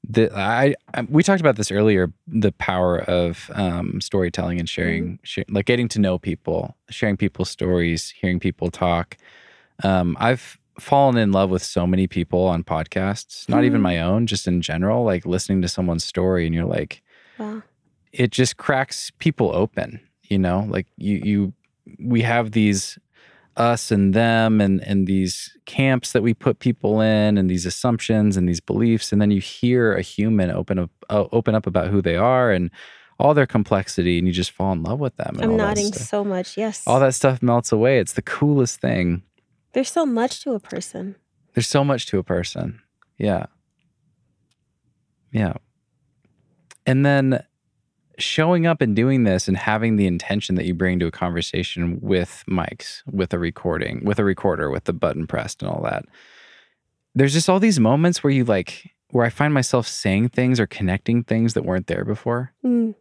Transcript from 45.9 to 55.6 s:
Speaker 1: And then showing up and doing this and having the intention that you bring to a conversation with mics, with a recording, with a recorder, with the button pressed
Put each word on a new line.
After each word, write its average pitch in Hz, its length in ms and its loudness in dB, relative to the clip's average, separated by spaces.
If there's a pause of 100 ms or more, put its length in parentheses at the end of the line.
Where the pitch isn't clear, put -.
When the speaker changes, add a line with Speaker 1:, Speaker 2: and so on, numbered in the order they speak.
Speaker 1:
And 131 180 2
then 139 400 2 (720)
showing 165 480 2
up 165 140 2
and 110 160 2
doing 127 280 4
this 92 220 2
and 95 100 0
having 110 400 0
the 101 100 4
intention 92 500 -2
that 90 80 0
you 90 100 -2
bring 90 240 0
to 85 80 0
a 80 40 -2
conversation 87 880 -4
with 92 480 -2
mics, - 600 -6
with 95 220 -2
a 90 60 -2
recording, - 640 -4
with 101 140 0
a 107 60 2
recorder, 85 460 0
with - 140 -6
the - 80 -2
button 80 340 -2
pressed - 360 -8